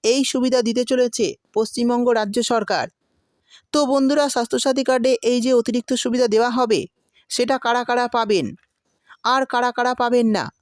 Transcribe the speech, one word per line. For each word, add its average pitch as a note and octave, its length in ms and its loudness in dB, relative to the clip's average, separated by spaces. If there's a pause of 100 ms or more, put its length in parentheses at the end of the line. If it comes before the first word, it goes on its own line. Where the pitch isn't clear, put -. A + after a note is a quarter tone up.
এই B3+ 200 2
সুবিধা B3+ 380 0
দিতে A#3 220 0
চলেছে B3 420 0 (280)
পশ্চিমবঙ্গ A#3+ 580 0
রাজ্য G#3+ 300 0
সরকার। G#3 440 -2 (840)
তো D4+ 80 0 (140)
বন্ধুরা, C#4 360 2
স্বাস্থ্যসাথী C4 560 -2
কার্ডে B3+ 280 2 (100)
এই B3 180 2
যে B3 100 0 (100)
অতিরিক্ত A#3 300 -4 (120)
সুবিধা B3 260 0
দেওয়া A3 220 2
হবে, A3+ 300 0 (500)
সেটা B3 280 -2
কারা A#3+ 260 0
কারা A#3+ 220 0 (100)
পাবেন G#3 300 0 (760)
আর C4 180 2 (100)
কারা B3 200 0
কারা B3 300 -2
পাবেন A#3+ 240 2 (100)
না D#3 80 -2 (180)